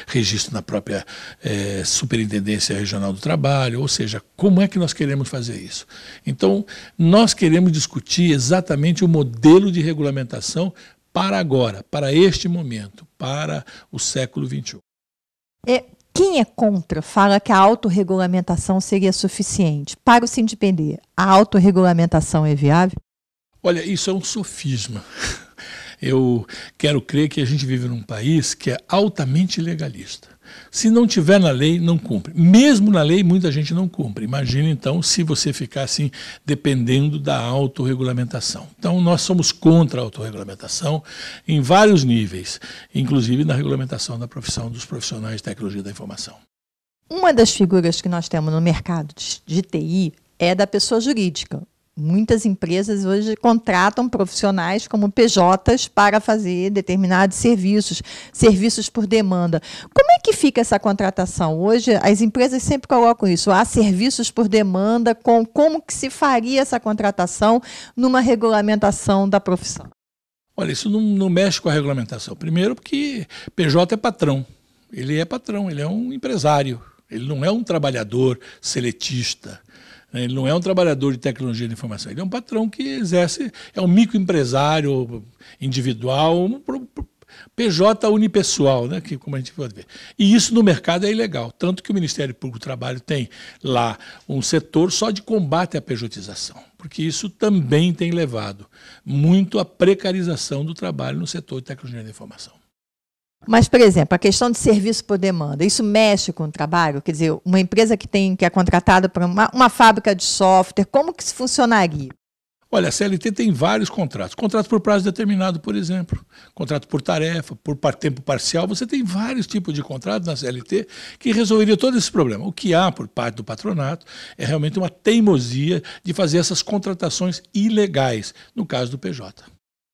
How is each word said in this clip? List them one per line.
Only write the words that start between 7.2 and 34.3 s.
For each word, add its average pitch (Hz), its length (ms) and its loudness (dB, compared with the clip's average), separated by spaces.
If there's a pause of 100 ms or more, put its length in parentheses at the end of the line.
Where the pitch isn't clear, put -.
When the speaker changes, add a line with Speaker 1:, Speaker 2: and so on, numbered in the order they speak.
Speaker 1:
queremos 175 360 4
discutir 156 600 0
exatamente 156 720 0
o 175 40 4
modelo 156 600 6
de 170 120 0
regulamentação 147 920 -4 (400)
para 190 260 -2
agora, 127 520 0
para 143 200 -4
este 175 380 4
momento, 120 580 -8 (120)
para 147 440 -6 (300)
o - 60 -12
século 135 480 -6
vinte 127 240 -10
e - 60 -16
um. - 40 -20 (840)
Speaker 2:
É, 247 180 0 (300)
quem 359 260 4
é 220 60 2
contra 185 560 -2
fala 202 360 4
que 226 140 -2
a 190 60 6
autorregulamentação 185 1200 2
seria 190 320 2
suficiente. 165 880 -2
Para 240 220 6
o - 20 -2
sindipd, 190 720 -2 (160)
a 185 100 0
autorregulamentação 180 1200 4
é 151 80 2
viável? 151 420 2 (680)
Speaker 1:
Olha, 175 220 0
isso 185 240 -4
é 190 60 0
um 196 100 -4
sofisma. 123 800 -6 (960)
Eu 131 460 0 (320)
quero 143 200 0
crer 147 300 0
que 143 140 -4
a - 20 0
gente 135 220 -2
vive 123 220 -4
num 120 140 -8
país 123 520 -2
que - 160 -6
é 123 80 -4 (100)
altamente 175 720 0
legalista. 156 680 -10 (420)
Se - 180 0
não 233 180 6
tiver 190 320 4
na 175 120 4
lei, 147 280 2
não 170 200 2
cumpre. - 360 -4
Mesmo 208 560 6
na 180 120 4
lei, 170 200 4
muita 180 300 2
gente 147 220 -2
não 185 120 0
cumpre. 113 380 -6
Imagina, 135 420 -2